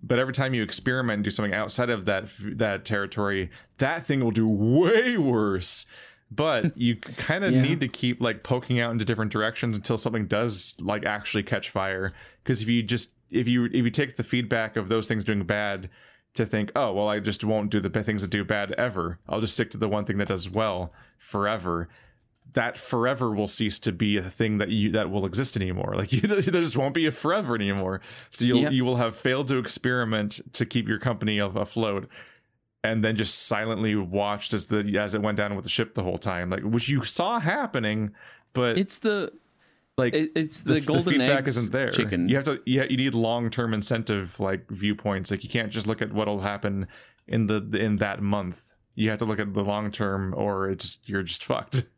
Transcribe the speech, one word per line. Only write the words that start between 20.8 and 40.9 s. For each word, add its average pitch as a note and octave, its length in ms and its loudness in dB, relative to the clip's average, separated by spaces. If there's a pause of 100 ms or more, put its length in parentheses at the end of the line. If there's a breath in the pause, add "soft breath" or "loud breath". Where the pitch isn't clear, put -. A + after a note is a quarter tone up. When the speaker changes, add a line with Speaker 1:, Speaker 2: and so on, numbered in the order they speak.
Speaker 1:
forever." F2+ 720 0 (640 soft breath)
That A#2+ 240 0
forever B2 540 0
will G#2 160 2
cease G#2 320 0
to A2 120 0
be G#2 260 2
a F#2 60 0
thing G#2+ 340 0
that G2+ 120 0
you, G#2 220 2
that F#2+ 200 0
will G2 140 0
exist G2+ 300 -2
anymore. F#2 400 -2
Like, G2+ 180 -2
<laughs> - 0 -
you, G#2 80 2
there G3 400 2
just C3+ 160 0
won't C3+ 180 0
be D#3+ 100 2
a D3+ 60 2
forever E3 440 0
anymore. G2 460 -2 (300 loud breath)
So - 140 0
you'll, B2 140 6
Speaker 2:
Yeah. D3 120 4
Speaker 1:
you B2+ 140 2
will B2+ 100 2
have A#2 200 0
failed C3 340 0
to C3+ 80 2
experiment A2 840 0 (140)
to A#2 120 0
keep A2 220 -2
your G#2+ 120 0
company G#2+ 400 0
a-, G2+ 80 2
afloat, G2+ 600 -2 (760 loud breath)
and A2 200 2
then A2 120 2
just - 320 0
silently A2 480 0
watched G2+ 580 -2
as G#2 140 -2
the, G#2 300 0
as G#2 160 0
it G#2+ 80 0
went G#2 160 0
down G2+ 180 -2
with F#2 80 -6
the - 60 -10
ship - 240 -2
the G2+ 100 -2
whole F2+ 140 -2
time, F2+ 320 -2
like, F#2 140 -2
which A2+ 260 0
you C#3 140 2
saw A3 360 0
happening, A#2 720 -2 (420 loud breath)
but B2 240 2
Speaker 2:
It's F#3+ 220 0
the, G#3 320 0 (640 soft breath)
Speaker 1:
like, B2+ 180 2
Speaker 2:
it, D#3 180 2
it's D#3 280 -2
Speaker 1:
the D3+ 120 2
Speaker 2:
the D#3 60 6
Speaker 1:
f-, C#3+ 60 -2
the D3 80 2